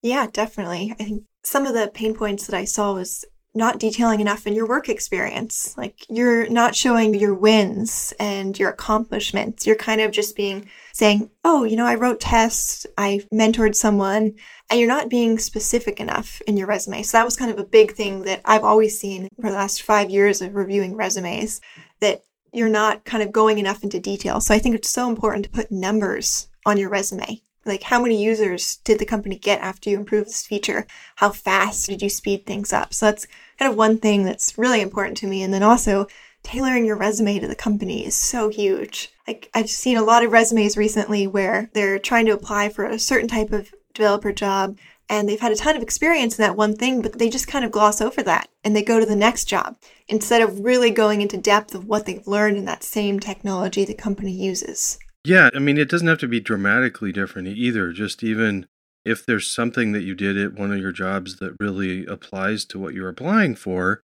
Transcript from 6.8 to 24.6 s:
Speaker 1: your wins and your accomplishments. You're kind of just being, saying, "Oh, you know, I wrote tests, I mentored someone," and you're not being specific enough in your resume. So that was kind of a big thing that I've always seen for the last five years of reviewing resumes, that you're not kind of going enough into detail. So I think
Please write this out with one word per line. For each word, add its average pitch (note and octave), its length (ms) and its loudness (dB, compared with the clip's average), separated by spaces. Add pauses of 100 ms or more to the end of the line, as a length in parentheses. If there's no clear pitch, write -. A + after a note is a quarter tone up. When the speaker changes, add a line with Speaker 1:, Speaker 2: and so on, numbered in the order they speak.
Speaker 1:
your G3+ 200 2
wins G#3 880 2
and G3 380 -4
your G3 120 0
accomplishments. G#3+ 960 -4
You're A3 100 6
kind A3 240 0
of A3 120 2
just G#3 240 -2
being, G3+ 320 -6 (240)
saying, G#3 380 4 (140)
"Oh, D#4 200 6
you A3 120 0
know, A#3+ 100 2
I A#3+ 100 2
wrote A#3 240 0
tests, - 680 0 (100)
I G3+ 380 -2
mentored A3 400 4
someone," G#3 600 2 (360)
and A3+ 80 4
you're A#3 100 6
not B3+ 220 0
being A#3 280 2
specific A3 600 -4
enough - 480 -6
in G#3 100 0
your F#3+ 120 -2
resume. G3+ 340 -4
So A3+ 160 4
that A3+ 60 6
was B3 120 -2
kind B3 140 -4
of G3+ 80 -6
a G3 60 -6
big G#3+ 280 6
thing G3 300 -6
that F#3+ 220 -4
I've G#3+ 200 4
always G#3+ 360 4
seen G3 280 -8 (120)
for A3 100 -2
the G3 60 -4
last G3+ 260 -4
five G3+ 280 2
years G3 300 4
of F#3 140 -10
reviewing G3 400 -2
resumes, F#3+ 680 -4 (400)
that - 220 0 (300)
you're A#3 160 0
not G#3+ 360 2
kind A3 180 -2
of G#3 100 -4
going A3 260 4
enough G3+ 240 -4
into G3+ 180 -4
detail. G3 400 -4
So - 140 4
I G#3+ 40 6
think A#3 160 2